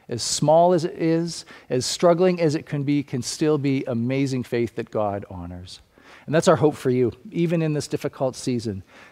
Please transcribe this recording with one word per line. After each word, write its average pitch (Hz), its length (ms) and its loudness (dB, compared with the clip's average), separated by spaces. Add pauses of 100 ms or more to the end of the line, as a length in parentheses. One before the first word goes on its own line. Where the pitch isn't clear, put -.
as 120 160 -6
small 170 500 4
as 165 120 2
it - 100 -8
is, 165 500 -2 (240)
as 127 160 0
struggling 175 560 4
as 156 140 2
it 160 100 -6
can 143 160 -4
be, 143 220 0
can 127 180 -6
still 151 380 0
be 135 260 0
amazing 131 560 -2
faith 120 340 -2
that 110 140 -8
God 101 400 -2
honors. 90 520 -14 (480)
And 143 60 0
that's 160 120 2
our 165 100 6
hope 151 180 2
for - 160 -2
you, 123 200 2 (200)
even 170 320 0
in 156 100 -2
this 147 140 -4
difficult 135 480 -4
season, 110 480 -4 (280)